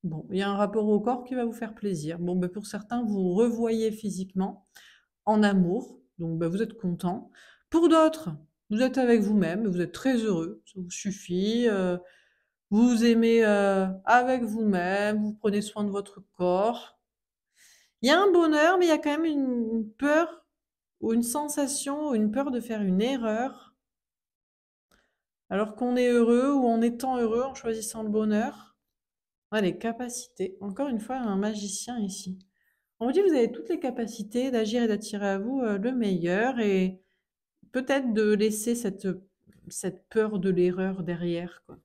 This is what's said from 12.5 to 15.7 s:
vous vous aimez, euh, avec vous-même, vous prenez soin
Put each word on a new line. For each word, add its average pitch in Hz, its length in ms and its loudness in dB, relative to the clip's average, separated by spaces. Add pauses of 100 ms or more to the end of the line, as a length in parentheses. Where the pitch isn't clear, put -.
vous 220 180 6
vous 233 200 4
aimez, 226 400 6
euh, 196 400 4 (180)
avec 247 380 4
vous-même, 208 800 0
vous 208 100 -4
prenez 208 300 -2
soin 208 220 -6